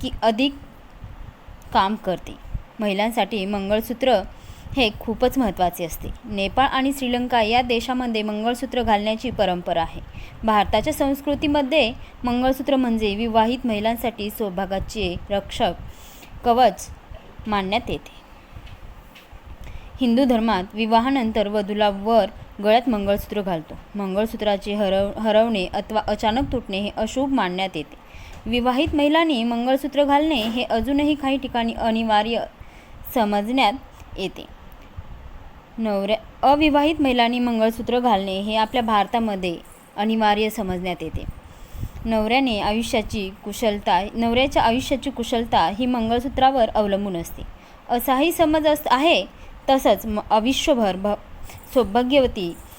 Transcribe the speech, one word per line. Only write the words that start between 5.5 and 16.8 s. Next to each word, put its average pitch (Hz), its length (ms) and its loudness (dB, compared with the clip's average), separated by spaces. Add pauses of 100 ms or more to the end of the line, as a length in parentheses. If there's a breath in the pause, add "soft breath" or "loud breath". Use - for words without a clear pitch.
असते. 175 240 -10 (160)
नेपाळ 214 420 0
आणि 262 260 0
श्रीलंका 247 480 0
या 226 200 4
देशांमध्ये 240 640 -2
मंगळसूत्र 233 600 -2
घालण्याची 220 460 0
परंपरा 180 520 0
आहे. - 200 -6 (420 loud breath)
भारताच्या 214 500 2
संस्कृतीमध्ये 285 1000 2 (320 loud breath)
मंगळसूत्र 254 520 2
म्हणजे 226 400 0
विवाहित 233 520 0
महिलांसाठी 220 600 -2
सौभाग्याचे 190 840 -4 (140)
रक्षक 202 440 -2 (720 loud breath)
कवच 240 440 4 (580)